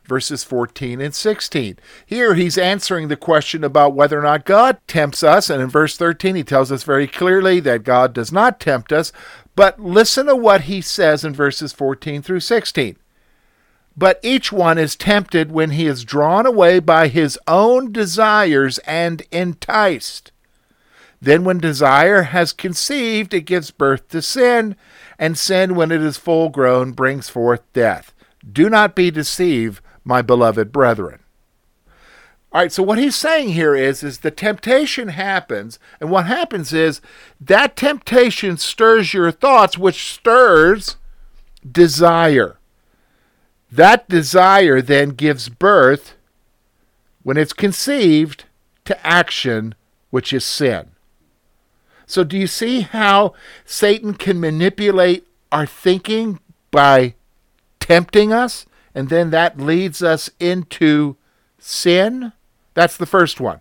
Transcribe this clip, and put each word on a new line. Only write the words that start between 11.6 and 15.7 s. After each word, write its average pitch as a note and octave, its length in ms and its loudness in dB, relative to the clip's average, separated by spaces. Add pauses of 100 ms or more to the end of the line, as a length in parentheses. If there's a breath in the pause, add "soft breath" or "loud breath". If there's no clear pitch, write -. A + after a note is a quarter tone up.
fourteen C#3+ 480 -8
through F#3 180 -6
sixteen. D#3+ 560 -4 (1000)
"But F#3 280 0
each B3 280 -2
one E3+ 280 0
is D3+ 180 -2
tempted F3 560 -2
when D#3+ 180 -2